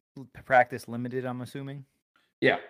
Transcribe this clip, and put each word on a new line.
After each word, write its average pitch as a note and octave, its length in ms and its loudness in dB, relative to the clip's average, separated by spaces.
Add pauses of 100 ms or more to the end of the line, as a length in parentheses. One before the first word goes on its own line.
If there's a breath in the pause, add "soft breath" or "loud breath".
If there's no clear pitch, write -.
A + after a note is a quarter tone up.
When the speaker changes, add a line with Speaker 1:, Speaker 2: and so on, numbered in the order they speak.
(160)
Speaker 1:
p-, - 280 -18
practice B2 440 4
limited, B2 360 -6
I'm B2 180 -8
assuming? C#3 440 -14 (560)
Speaker 2:
Yeah. C3 160 4 (120)